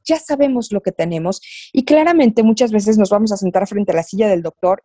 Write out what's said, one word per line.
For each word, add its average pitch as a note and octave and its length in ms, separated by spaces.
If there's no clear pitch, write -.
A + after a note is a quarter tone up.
ya D#4+ 160
sabemos C4+ 500
lo G3+ 100
que F3+ 120
tenemos. E3 480
Y C4 120
claramente D4+ 600
muchas A3+ 260
veces G#3+ 260
nos G#3 140
vamos G#3 220
a G3 40
sentar F#3+ 300
frente G3+ 240
a E3 60
la E3 80
silla G#3 240
del F3+ 140
doctor F3+ 420